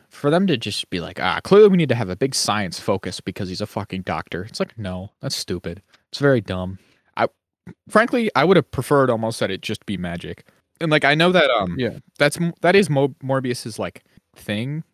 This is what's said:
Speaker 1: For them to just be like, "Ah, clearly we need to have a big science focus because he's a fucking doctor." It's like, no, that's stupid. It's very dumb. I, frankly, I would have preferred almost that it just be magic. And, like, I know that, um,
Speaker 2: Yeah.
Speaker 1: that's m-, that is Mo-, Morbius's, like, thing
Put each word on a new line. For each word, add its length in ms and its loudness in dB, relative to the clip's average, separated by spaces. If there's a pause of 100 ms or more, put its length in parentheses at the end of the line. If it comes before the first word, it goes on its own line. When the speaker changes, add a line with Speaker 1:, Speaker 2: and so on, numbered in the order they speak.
Speaker 1:
For 200 -4
them 180 2
to 100 0
just 320 -8
be 120 -6
like, 200 -12
"Ah, 220 -2
clearly 240 8
we 100 6
need 120 2
to 60 2
have 140 -2
a 60 -4
big 180 -2
science 460 -4
focus 400 -4
because 300 -8
he's 100 -10
a 80 -6
fucking 360 -8
doctor." 400 -6
It's 180 -14
like, 160 -8
no, 340 -10 (100)
that's 140 -6
stupid. 460 -8 (280)
It's 100 -14
very 200 4
dumb. 400 -6 (380)
I, 100 2 (600)
frankly, 460 2
I 100 4
would 100 6
have 160 2
preferred 380 2
almost 320 -2
that 100 0
it 100 -6
just 240 -8
be 120 -4
magic. 500 -10 (320)
And, 120 -2
like, 120 4
I 120 4
know 180 4
that, 160 4
um, 280 0
Speaker 2:
Yeah. 220 -4 (180)
Speaker 1:
that's 220 2
m-, 220 -2
that 140 4
is 140 4
Mo-, 340 0
Morbius's, 540 -4
like, 260 -8 (320)
thing 480 -6 (100)